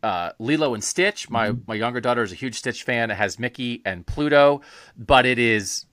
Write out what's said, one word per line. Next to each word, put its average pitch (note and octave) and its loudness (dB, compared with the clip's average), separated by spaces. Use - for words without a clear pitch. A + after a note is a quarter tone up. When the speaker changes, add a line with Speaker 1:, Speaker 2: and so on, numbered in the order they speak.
Speaker 1:
uh, F2 -2
Lilo C#3+ 0
and G#2 -8
Stitch. - -2
My, A2+ 0
Speaker 2:
Mm-hmm. A#2+ -4
Speaker 1:
my A#2 -6
younger A#2+ -2
daughter A#2+ 0
is G2+ -2
a F2+ -12
huge B2 -8
Stitch - -6
fan. A#2 -2
It G#2 -2
has G2 -2
Mickey A#2+ -6
and F#2 -6
Pluto, C#3+ 4
but B2+ 4
it B2+ 2
is A2 0